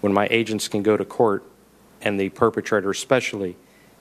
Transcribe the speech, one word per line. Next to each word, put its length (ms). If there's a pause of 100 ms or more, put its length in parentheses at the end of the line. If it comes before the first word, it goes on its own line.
when 120
my 180
agents 380
can 140
go 140
to 80
court 400 (560)
and 180
the 120
perpetrator 600
especially 640 (440)